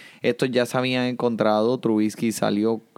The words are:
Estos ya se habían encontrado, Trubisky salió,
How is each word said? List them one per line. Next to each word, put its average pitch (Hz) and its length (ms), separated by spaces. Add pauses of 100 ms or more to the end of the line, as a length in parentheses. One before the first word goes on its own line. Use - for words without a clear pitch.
(220)
Estos 123 300
ya 123 140
se 127 120
habían 127 300
encontrado, 113 760
Trubisky 107 500
salió, 107 500 (160)